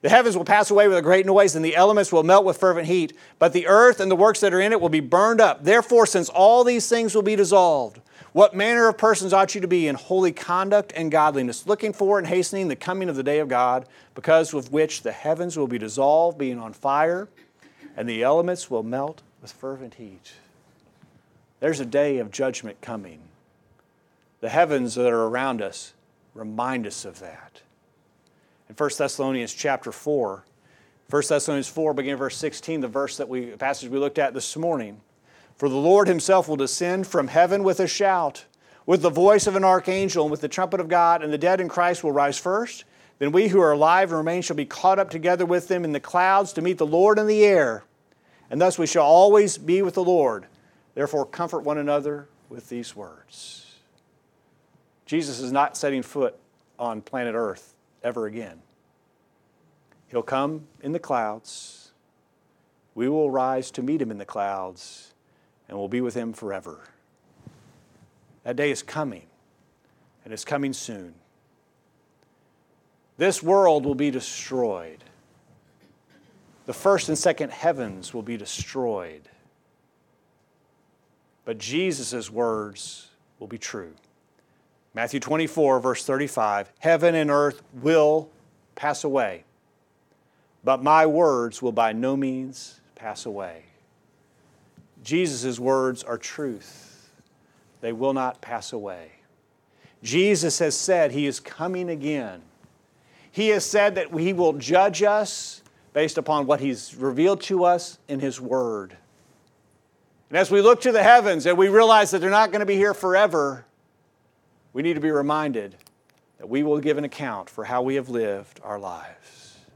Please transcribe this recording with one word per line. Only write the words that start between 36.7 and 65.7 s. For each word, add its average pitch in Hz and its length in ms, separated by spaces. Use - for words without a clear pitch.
from 147 200
heaven 175 360
with 190 180
a 180 60
shout, 185 580
with 170 160
the 170 80
voice 196 360
of 196 120
an 190 80
archangel, 185 580
and 151 80
with 147 80
the 151 80
trumpet 185 320
of 165 80
God, 170 340
and 151 120
the 151 40
dead 180 220
in 175 80
Christ 175 380
will 147 80
rise 143 240
first. 208 480
Then 143 160
we 196 160
who 190 100
are 156 140
alive 165 380
and 160 80
remain 165 240
shall 165 120
be 147 100
caught 190 340
up 185 100
together 175 360
with 175 220
them 180 160
in 156 80
the 143 80
clouds 190 540
to 165 80
meet 180 160
the 156 100
Lord 196 320
in 214 80
the 214 160
air. 147 400
And 143 120
thus 180 160
we 160 100
shall 160 160
always 196 540
be 165 240
with 180 140
the 185 80
Lord. 143 420
Therefore 139 300
comfort 170 360
one 151 160
another 147 500
with 120 200
these 120 260
words." - 720
Jesus 143 340
is 127 120
not 139 260
setting 139 260
foot 131 340
on 113 240
planet 120 340
Earth 104 380
ever 117 220
again. 104 360
He'll 120 160
come 147 440
in 143 100
the 170 80
clouds. - 920
We 117 120
will 151 220
rise 131 420
to 131 120
meet 147 180
him 113 100
in 104 60
the 98 80
clouds, 95 880
and 101 100